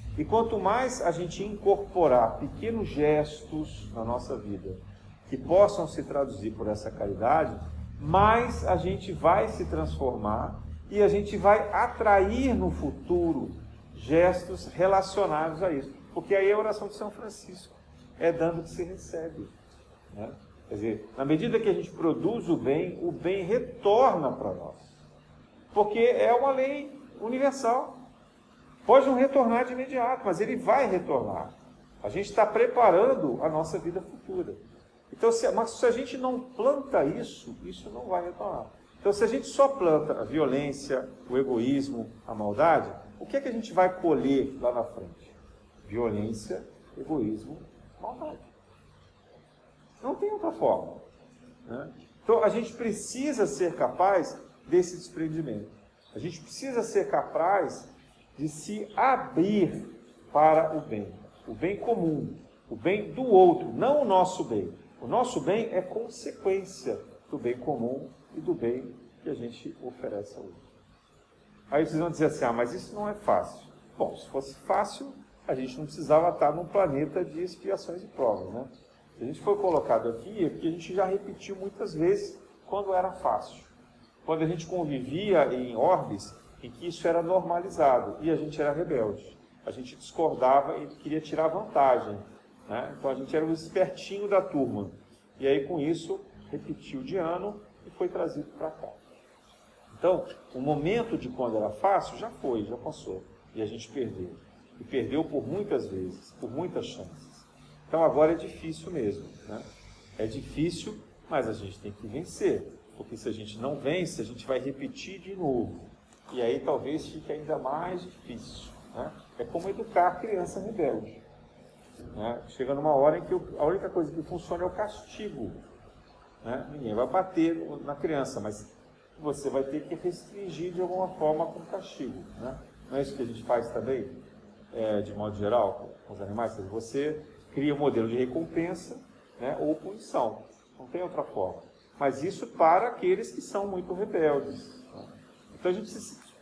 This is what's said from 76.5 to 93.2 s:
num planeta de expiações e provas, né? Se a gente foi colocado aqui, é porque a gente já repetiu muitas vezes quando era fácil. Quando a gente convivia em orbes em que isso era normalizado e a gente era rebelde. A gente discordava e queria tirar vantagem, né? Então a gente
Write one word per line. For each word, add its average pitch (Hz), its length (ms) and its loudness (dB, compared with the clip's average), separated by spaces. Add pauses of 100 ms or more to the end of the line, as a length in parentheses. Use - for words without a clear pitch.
num 165 140 -6
planeta 160 580 0
de 156 180 -8
expiações 185 600 -6
e - 20 -16
provas, 101 480 -2
né? 127 140 -8 (480)
Se - 80 -10
a - 20 -4
gente 147 140 -8
foi 202 160 2
colocado 143 540 2
aqui, 196 340 -4
é 147 40 4
porque - 200 -4
a - 20 0
gente 175 240 -6
já 190 100 2
repetiu 196 520 -4
muitas 196 360 -8
vezes 175 480 0 (260)
quando 190 280 -2
era 185 160 2
fácil. - 540 -4 (600)
Quando 160 180 0
a 156 40 4
gente 160 200 -2
convivia 156 880 2
em 123 220 -4
orbes 135 580 2 (300)
em 123 80 -14
que 175 180 -12
isso 170 180 -4
era 170 160 4
normalizado 165 960 4
e 156 100 0
a 156 60 4
gente 151 240 -4
era 147 120 2
rebelde. 139 640 -2 (260)
A - 60 -8
gente 127 260 -12
discordava 127 800 2
e 147 100 -8
queria 156 320 -6
tirar 156 280 0
vantagem, 135 720 2 (500)
né? 127 300 -6
Então 139 120 -2
a 135 40 -2
gente 135 200 -6